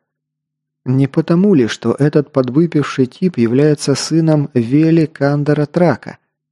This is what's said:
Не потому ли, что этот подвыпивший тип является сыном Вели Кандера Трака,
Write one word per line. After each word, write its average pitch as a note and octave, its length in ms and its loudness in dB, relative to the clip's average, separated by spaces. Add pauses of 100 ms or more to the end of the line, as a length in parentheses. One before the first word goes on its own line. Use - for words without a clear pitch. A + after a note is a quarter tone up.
(840)
Не C3 240 0
потому E3+ 460 0
ли, B2 120 4
что - 320 -4
этот D3 320 0
подвыпивший C#3 760 0
тип - 320 -4
является C3+ 580 0
сыном D#3 580 0
Вели D3+ 520 2
Кандера D3 600 -2
Трака, - 520 -2 (340)